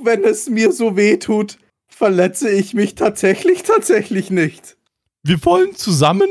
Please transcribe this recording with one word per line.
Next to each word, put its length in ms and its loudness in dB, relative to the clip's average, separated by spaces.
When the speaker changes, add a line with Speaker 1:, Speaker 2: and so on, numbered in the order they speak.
Speaker 1:
wenn 200 0
es 260 -2
mir 220 2
so 260 -2
weh 200 4
tut, 420 -4
verletze 640 0
ich 240 -2
mich 220 -2
tatsächlich, 680 0
tatsächlich 680 0
nicht. 460 -4
Speaker 2:
Wir 220 0
wollen 300 2
zusammen 560 0